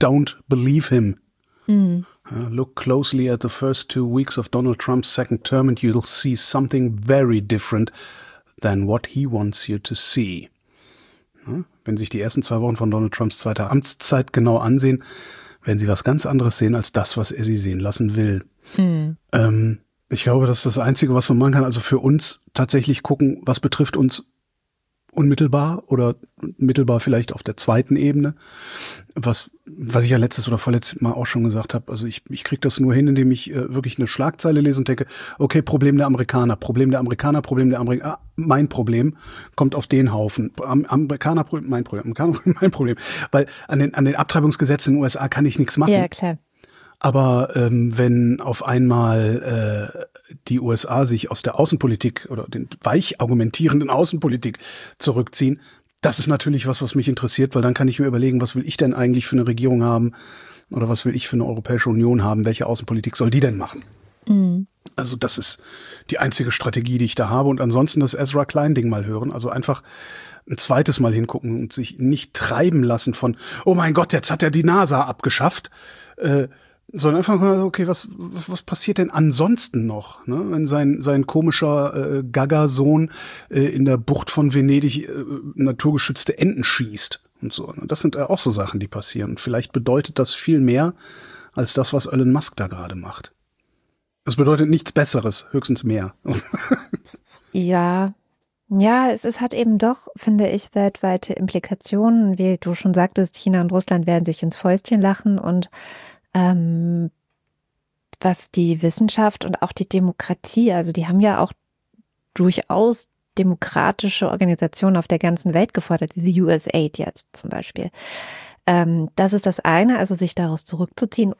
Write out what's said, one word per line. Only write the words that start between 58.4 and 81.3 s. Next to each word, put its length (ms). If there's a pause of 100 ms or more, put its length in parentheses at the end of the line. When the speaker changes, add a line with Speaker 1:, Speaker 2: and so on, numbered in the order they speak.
Speaker 1:
was 160
will 100
ich 120
denn 160
eigentlich 320
für 100
eine 100
Regierung 360
haben 300 (580)
oder 180
was 160
will 100
ich 140
für 80
eine 80
Europäische 460
Union 320
haben, 240
welche 200
Außenpolitik 500
soll 140
die 100
denn 180
machen? 260 (420)
Speaker 2:
Mhm. 400 (300)
Speaker 1:
Also 200
das 200
ist 260 (480)
die 80
einzige 340
Strategie, 440
die 80
ich 100
da 140
habe. 220
Und 100
ansonsten 400
das 140
Ezra 320
Klein-Ding 420
mal 160
hören, 260
also 200
einfach 320 (680)
ein 80
zweites 440
Mal 120
hingucken 480
und 120
sich 260
nicht 340
treiben 500
lassen 300
von, 240 (300)
„Oh 80
mein 180
Gott, 220
jetzt 160
hat 120
er 80
die 140
nasa 380
abgeschafft“, 680 (460)
äh, 320 (440)
sondern 240
einfach 240
mal, 220
okay, 260
was, 240
was, 360
was 140
passiert 360
denn 120
ansonsten 760
noch, 400
ne? 120 (120)
Wenn 160
sein, 340
sein 260
komischer, 920